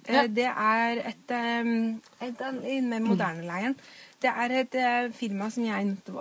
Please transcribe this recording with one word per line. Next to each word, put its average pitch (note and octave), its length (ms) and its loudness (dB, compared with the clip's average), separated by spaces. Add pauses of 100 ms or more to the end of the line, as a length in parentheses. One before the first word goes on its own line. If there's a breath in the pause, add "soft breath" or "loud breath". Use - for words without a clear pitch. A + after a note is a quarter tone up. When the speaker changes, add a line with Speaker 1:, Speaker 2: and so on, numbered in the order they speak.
Speaker 1:
eh, A#3 80 0
Speaker 2:
Ja. C4+ 140 6
Speaker 1:
det A3+ 180 2
er A#3 640 2
et, - 180 -12
ehm, A#3 720 0 (220)
et, A#3+ 200 -6
en, C4 220 -6
i C4 160 -2
den B3 100 2
mer A3+ 120 0
moderne F#3 440 2
leiren. G3 300 -2 (460 loud breath)
Det B3+ 80 2
er A#3+ 220 0
et, B3+ 240 0
eh, B3 340 2
firma G#3+ 420 -4
som A#3 140 -2
jeg G3+ 200 0
nettopp G3 360 -4